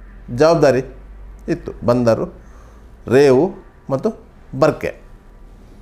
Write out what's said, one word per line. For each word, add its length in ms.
ಜವಾಬ್ದಾರಿ 440
ಇತ್ತು. 380
ಬಂದರು, 560
ರೇವು 420
ಮತ್ತು 300
ಬರ್ಕೆ 420